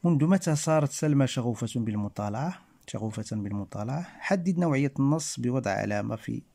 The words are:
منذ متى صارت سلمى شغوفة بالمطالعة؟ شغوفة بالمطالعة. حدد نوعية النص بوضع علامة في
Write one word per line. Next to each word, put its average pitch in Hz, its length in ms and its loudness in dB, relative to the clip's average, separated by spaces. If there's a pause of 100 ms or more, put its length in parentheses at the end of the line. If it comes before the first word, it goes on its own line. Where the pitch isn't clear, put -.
منذ 156 200 4
متى 175 320 4
صارت 151 340 2
سلمى 147 360 2
شغوفة 120 540 -2
بالمطالعة؟ 107 880 -4 (160)
شغوفة 110 500 -6
بالمطالعة. 101 680 -4
حدد 180 560 -2
نوعية 143 400 2
النص 143 420 0
بوضع 120 300 0
علامة 104 460 -2
في - 260 -6 (120)